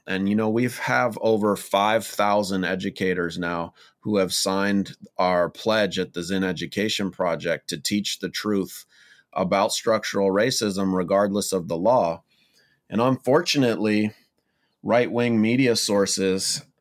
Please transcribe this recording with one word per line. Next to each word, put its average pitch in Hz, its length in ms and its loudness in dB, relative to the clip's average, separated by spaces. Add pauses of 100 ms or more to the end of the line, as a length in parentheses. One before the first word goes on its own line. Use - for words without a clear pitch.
And, 95 220 -2
you 104 60 2
know, 110 140 2
we've 120 300 -2
have 127 420 -2
over 107 360 2
five 104 500 0
thousand 101 580 0
educators 90 760 -4
now 85 340 -6 (280)
who 104 180 -2
have 92 140 0
signed 98 640 0 (220)
our 90 320 2
pledge 104 480 0
at 90 140 -4
the 87 100 -8
Zinn 92 220 -2
Education 95 640 -4
Project 82 580 -4
to 85 100 -6
teach 104 400 -4
the 92 100 -6
truth 98 560 -4 (480)
about 98 400 2
structural 101 580 0
racism, 101 640 0
regardless 98 580 0
of 90 160 -4
the 85 80 -2
law. 113 460 2 (640)
And 104 120 -2
unfortunately, 120 1120 2 (680)
right-wing 117 580 2
media 117 340 4
sources 98 880 0 (180)